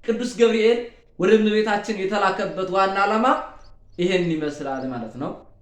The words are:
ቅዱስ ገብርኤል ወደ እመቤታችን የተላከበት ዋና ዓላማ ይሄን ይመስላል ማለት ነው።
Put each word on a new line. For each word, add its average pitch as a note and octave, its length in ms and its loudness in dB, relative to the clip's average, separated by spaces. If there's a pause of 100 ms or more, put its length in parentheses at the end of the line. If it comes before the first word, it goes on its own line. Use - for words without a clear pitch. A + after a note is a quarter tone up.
ቅዱስ A#3 320 -2
ገብርኤል A3+ 440 4 (380)
ወደ F#3+ 160 2
እመቤታችን G#3+ 640 2
የተላከበት F#3+ 720 -2
ዋና F#3+ 300 0
ዓላማ A3 260 2 (720)
ይሄን F3 300 2
ይመስላል C#3+ 600 -4
ማለት A#2 260 -8
ነው። D3+ 180 -8 (300)